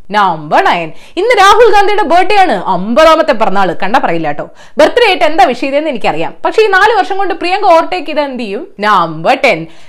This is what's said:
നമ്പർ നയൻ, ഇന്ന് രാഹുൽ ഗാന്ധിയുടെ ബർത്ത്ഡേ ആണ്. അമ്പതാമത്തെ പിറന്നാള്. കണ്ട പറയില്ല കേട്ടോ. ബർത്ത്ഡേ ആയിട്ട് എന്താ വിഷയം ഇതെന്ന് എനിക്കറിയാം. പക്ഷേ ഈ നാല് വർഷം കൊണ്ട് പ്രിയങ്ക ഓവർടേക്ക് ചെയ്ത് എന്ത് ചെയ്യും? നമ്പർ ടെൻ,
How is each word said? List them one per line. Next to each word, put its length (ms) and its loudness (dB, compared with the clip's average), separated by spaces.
നമ്പർ 540 0
നയൻ, 280 -2
ഇന്ന് 220 0
രാഹുൽ 340 6
ഗാന്ധിയുടെ 300 2
ബർത്ത്ഡേ 340 2
ആണ്. 300 2
അമ്പതാമത്തെ 640 2
പിറന്നാള്. 500 0
കണ്ട 140 0
പറയില്ല 320 -2
കേട്ടോ. 200 -6
ബർത്ത്ഡേ 300 2
ആയിട്ട് 160 0
എന്താ 200 2
വിഷയം 240 -2
ഇതെന്ന് 220 -2
എനിക്കറിയാം. 440 -4
പക്ഷേ 180 0
ഈ 40 2
നാല് 320 2
വർഷം 180 -2
കൊണ്ട് 180 -2
പ്രിയങ്ക 300 -4
ഓവർടേക്ക് 420 0
ചെയ്ത് 140 -4
എന്ത് 220 -6
ചെയ്യും? 240 -8
നമ്പർ 640 0
ടെൻ, 220 -2